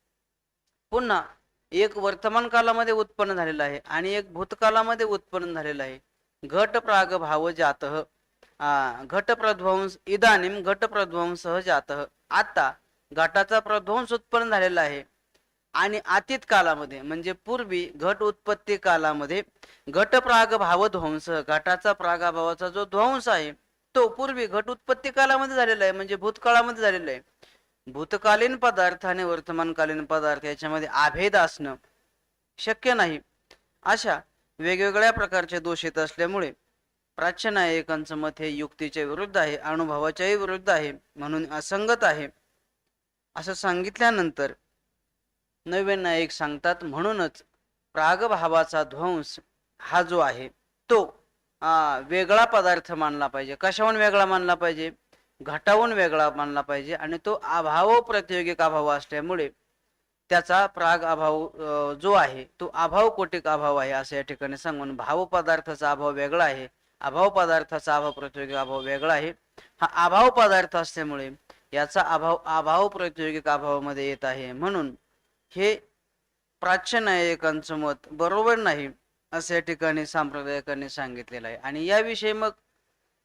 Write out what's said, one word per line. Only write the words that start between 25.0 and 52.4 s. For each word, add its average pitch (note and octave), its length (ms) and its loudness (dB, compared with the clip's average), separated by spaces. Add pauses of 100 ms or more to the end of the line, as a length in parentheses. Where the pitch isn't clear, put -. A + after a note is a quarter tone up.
कालामध्ये C4+ 460 2
झालेला A3+ 280 2
आहे, F#3+ 80 4
म्हणजे G3 240 -6
भूतकाळामध्ये A#3 680 2
झालेला F#3 280 0
आहे. B2+ 100 -8 (720)
भूतकालीन G#3 640 2
पदार्थ F#3+ 500 0
आणि F#3 180 -2
वर्तमानकालीन E3 800 -2
पदार्थ D3+ 400 -2
याच्यामध्ये D3+ 480 -6
अभेद D3+ 440 2
असणं D#3 380 0 (840)
शक्य A3 360 -2
नाही. E3+ 260 0 (640)
अशा G3 380 0 (380)
वेगवेगळ्या G3 540 4
प्रकारचे F#3 480 -2
दोष E3 240 -4
येत D#3+ 140 -4
असल्यामुळे E3+ 540 -2 (640)
प्राच्य F3 340 -2
नायकांचं D#3+ 640 -2
मत D3+ 240 -4
हे D#3 100 -6
युक्तीच्या D3 560 -6
विरुद्ध F#3+ 320 -6
आहे, D3+ 200 2
अनुभवाच्याही D#3 800 -2
विरुद्ध F#3+ 340 -2
आहे, D#3 220 0 (240)
म्हणून D3+ 340 -6
असंगत G#3 540 -2
आहे. D3+ 240 0 (1080)
असं E3+ 180 -8
सांगितल्यानंतर F#3 960 0 (1120)
नवे G3 300 0
नायक E3+ 340 0
सांगतात, D#3 520 -2
"म्हणूनच E3+ 600 -4 (500)
प्रागभावाचा E3 920 2
ध्वंस D#3+ 560 -4 (400)
हा F3 220 2
जो F3 160 0
आहे, C3 320 0 (400)
तो, G#3+ 340 2 (360)
आ, D#3 380 2
वेगळा F3+ 460 4